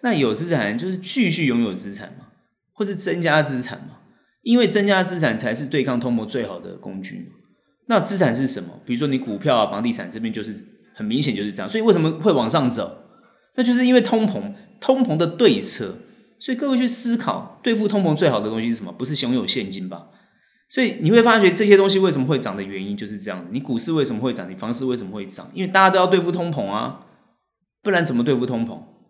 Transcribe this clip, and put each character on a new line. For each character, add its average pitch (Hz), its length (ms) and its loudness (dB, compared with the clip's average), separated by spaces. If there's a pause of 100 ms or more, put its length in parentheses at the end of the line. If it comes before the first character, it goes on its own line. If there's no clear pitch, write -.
那 240 120 0
有 131 200 2
资 151 140 -4
产 139 200 0
人 107 100 -4
就 170 120 -6
是 185 80 -6
继 190 320 0
续 160 160 0
拥 120 180 2
有 101 100 -2
资 98 200 -10
产 101 160 -14 (100)
嘛， - 80 -20 (460)
或 - 100 -4
是 202 100 -4
增 175 280 -4
加 156 200 4
资 139 200 -2
产 - 180 -8
嘛， - 200 -20 (440)
因 233 140 4
为 240 100 6
增 202 180 2
加 196 160 4
资 180 180 -2
产 120 180 0
才 110 160 -2
是 139 120 -4
对 131 180 0
抗 123 160 -2
通 120 160 -2
膨 110 100 -2
最 113 200 -4
好 95 140 -10
的 90 160 -14
工 95 260 -12
具 95 180 -14
嘛。 - 180 -18 (500)
那 226 120 2
资 - 180 -2
产 135 180 2
是 131 120 -2
什 107 140 -4
么？ 85 240 -16
比 123 80 -4
如 120 60 -2
说 147 80 0
你 135 100 0
股 117 200 -4
票 131 180 2
啊、 107 160 2
房 101 100 -6
地 117 120 0
产 95 160 -8
这 110 100 -12
边 113 140 -4
就 107 100 -6
是 107 100 -10 (400)
很 110 120 -8
明 117 160 0
显 143 140 -2
就 98 80 -4
是 104 80 -6
这 92 80 -10
样， 101 100 -6
所 220 100 -2
以 - 40 -2
为 226 100 6
什 170 80 4
么 160 120 2
会 160 180 2
往 117 180 2
上 135 200 2
走？ 101 340 -6 (520)
那 254 80 2
就 240 100 2
是 254 120 2
因 254 80 6
为 247 80 8
通 226 260 2
膨， 156 260 -6 (260)
通 262 240 2
膨 156 140 0
的 170 80 2
对 160 340 2
策。 - 380 -2 (400)
所 - 160 -6
以 240 40 -6
各 285 120 -4
位 262 80 2
去 254 80 0
思 233 300 0
考， - 480 -6
对 - 100 2
付 214 140 0
通 202 160 0
膨 160 100 2
最 156 160 2
好 113 120 0
的 107 80 -4
东 113 120 -4
西 117 80 -2
是 117 60 0
什 107 80 -10
么？ 90 80 -12
不 117 140 -8
是 143 180 -4
拥 120 100 0
有 110 140 0
现 98 240 -4
金 95 160 -10
吧？ 87 200 -14 (600)
所 - 160 -2
以 - 160 -2
你 156 100 2
会 226 140 8
发 226 160 6
觉 196 100 8
这 185 160 0
些 202 120 10
东 196 120 6
西 190 80 2
为 190 140 4
什 139 80 0
么 131 80 0
会 147 100 2
涨 107 200 -4
的 101 40 -6
原 95 240 -8
因 101 100 -6
就 104 120 -8
是 104 100 -10
这 98 140 -8
样 92 140 -8
子。 87 80 -16
你 127 60 -4
股 139 180 -4
市 160 160 -2
为 151 100 2
什 117 100 -2
么 113 60 -4
会 120 140 -2
涨？ 92 160 -10
你 92 60 -12
房 107 160 -8
市 123 120 -4
为 123 140 -2
什 104 80 -10
么 95 80 -12
会 101 120 -10
涨？ 95 280 -14
因 190 100 -4
为 190 40 -4
大 190 140 4
家 190 80 8
都 190 80 2
要 185 80 6
对 180 140 4
付 175 120 -2
通 175 200 -4
膨 123 160 -4
啊， 110 380 -6 (760)
不 208 80 -4
然 175 160 2
怎 131 100 -2
么 120 80 2
对 135 120 2
付 123 100 -2
通 117 220 -4
膨？ 90 120 -12 (300)